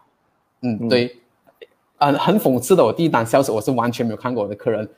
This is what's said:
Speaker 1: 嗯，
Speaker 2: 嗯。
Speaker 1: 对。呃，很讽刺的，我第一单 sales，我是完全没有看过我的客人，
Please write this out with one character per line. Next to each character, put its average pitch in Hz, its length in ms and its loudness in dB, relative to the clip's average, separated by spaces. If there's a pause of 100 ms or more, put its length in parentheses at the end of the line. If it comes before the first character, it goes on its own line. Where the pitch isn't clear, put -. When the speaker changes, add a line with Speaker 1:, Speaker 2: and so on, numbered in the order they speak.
(640)
Speaker 1:
嗯， 117 180 -4
Speaker 2:
嗯。 117 80 -6
Speaker 1:
对。 120 280 0 (840)
呃， 143 160 2
很 110 260 0
讽 131 180 2
刺 151 160 2
的， 160 100 6
我 110 80 2
第 170 120 -2
一 165 40 2
单 151 160 0
sales， 135 280 0
我 110 80 -2
是 139 120 -4
完 120 200 0
全 120 120 -4
没 117 60 -2
有 107 60 -8
看 123 180 -6
过 113 80 -2
我 101 60 -4
的 104 60 -8
客 117 160 -4
人， 107 280 -4